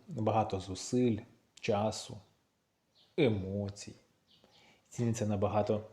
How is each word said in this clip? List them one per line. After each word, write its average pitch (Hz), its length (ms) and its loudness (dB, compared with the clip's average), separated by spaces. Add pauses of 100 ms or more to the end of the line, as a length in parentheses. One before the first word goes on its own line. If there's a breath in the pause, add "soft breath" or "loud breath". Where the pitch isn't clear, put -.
багато 110 520 0
зусиль, 107 580 0 (420)
часу, 107 560 -2 (1000)
емоцій, 101 800 0 (960 soft breath)
ціняться 113 380 -2
набагато 104 680 2